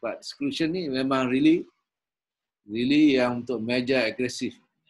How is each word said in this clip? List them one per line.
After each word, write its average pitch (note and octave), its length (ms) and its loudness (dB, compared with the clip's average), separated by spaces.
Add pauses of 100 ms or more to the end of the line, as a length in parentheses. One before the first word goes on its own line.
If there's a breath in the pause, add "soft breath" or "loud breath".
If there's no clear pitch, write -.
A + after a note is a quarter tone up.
but - 240 -8
seclusion D3 480 -4
ni F3 160 -4
memang C3 400 0
really, D#3 400 2 (960)
really C3 560 4
yang A#2+ 240 -2
untuk A#2+ 160 -4
measure B2 400 0
agresif, A#2+ 560 -4 (320)